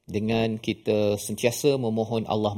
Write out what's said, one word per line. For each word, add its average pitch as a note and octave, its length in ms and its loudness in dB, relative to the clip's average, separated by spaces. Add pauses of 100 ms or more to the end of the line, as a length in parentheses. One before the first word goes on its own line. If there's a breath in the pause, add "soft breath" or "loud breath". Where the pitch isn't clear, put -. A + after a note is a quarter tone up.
dengan A2 560 0
kita G#2 560 0
sentiasa A#2+ 640 0
memohon A2+ 480 -2
Allah G#2 300 0